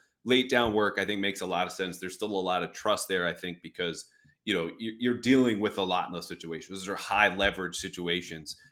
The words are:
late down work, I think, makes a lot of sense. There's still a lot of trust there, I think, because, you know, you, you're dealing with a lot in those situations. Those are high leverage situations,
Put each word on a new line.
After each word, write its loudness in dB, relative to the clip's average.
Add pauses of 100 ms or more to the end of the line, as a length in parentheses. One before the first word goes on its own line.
(260)
late 4
down 4
work, 4
I 0
think, -2
makes -2
a -4
lot 0
of -8
sense. -4
There's -8
still -6
a -2
lot 0
of -8
trust 0
there, 2
I 0
think, -8
because, -6 (380)
you 0
know, 0
you, -8
you're 2
dealing 4
with 0
a 0
lot 0
in -10
those -8
situations. -10
Those -8
are -4
high 4
leverage 0
situations, -6 (140)